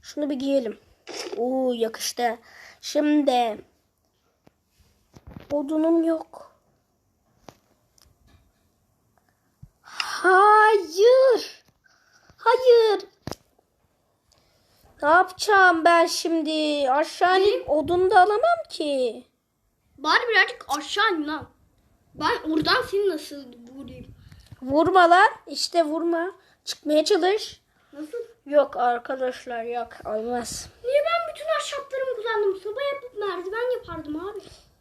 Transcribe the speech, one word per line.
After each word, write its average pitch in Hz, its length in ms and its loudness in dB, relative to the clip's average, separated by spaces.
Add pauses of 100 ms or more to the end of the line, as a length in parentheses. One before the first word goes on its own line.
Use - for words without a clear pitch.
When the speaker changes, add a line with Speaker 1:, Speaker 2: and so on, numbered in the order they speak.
Speaker 1:
Şunu 294 280 -8
bir 294 40 -4
giyelim. 262 440 -2 (580)
Oo, 254 360 -2
yakıştı. 226 680 -4 (420)
Şimdi 277 760 0 (1900)
odunum 311 500 0
yok. - 500 -6 (3250)
Hayır. 415 1800 4 (720)
Hayır. 466 640 4 (2000)
Ne 294 60 0
yapacağım 359 760 4
ben 339 220 6
şimdi? 311 840 -2
Aşağı 349 500 0
inip 392 120 4
Speaker 2:
Benim 508 160 -6
Speaker 1:
odun 349 420 0
da 381 100 6
alamam 480 380 2 (120)
ki. 254 540 -4 (760)
Speaker 2:
Bari 370 300 0
birazcık 440 380 0 (120)
aşağı 403 360 -2
in 302 140 -4
lan. 294 200 -10 (680)
Ben 311 360 -4
oradan 330 400 0
seni 403 180 -2
nasıl 294 360 -8 (300)
vurayım? 254 400 -18 (480)
Speaker 1:
Vurma 330 480 4
lan. 381 180 6 (180)
İşte 330 380 -2
vurma. 330 460 -4 (340)
Çıkmaya 302 400 -2
çalış. 392 560 -2 (320)
Speaker 2:
Nasıl? 311 260 -14 (280)
Speaker 1:
Yok 285 300 0
arkadaşlar, 247 880 -4
yok. 240 240 -8 (160)
Olmaz. 233 640 -8 (160)
Speaker 2:
Niye 554 220 0
ben 679 280 -4
bütün 587 120 -12 (140)
ahşaplarımı 539 560 -8
kullandım? 415 440 -4
Soba 427 200 -10 (140)
yapıp 494 240 -14
merdiven 403 600 -6
yapardım 320 500 -10
abi. 415 100 -12 (420)